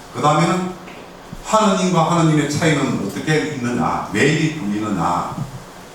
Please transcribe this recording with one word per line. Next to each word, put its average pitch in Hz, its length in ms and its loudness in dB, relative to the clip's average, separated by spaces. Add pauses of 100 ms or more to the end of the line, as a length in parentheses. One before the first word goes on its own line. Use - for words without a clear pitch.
(140)
그 120 80 -6
다음에는 175 520 2 (720)
하느님과 180 680 4
하느님의 156 380 4
차이는 139 580 2
어떻게 151 480 0
있느냐, - 560 -2
왜 110 220 4
이리 160 260 0
불리느냐, 104 760 -2 (600)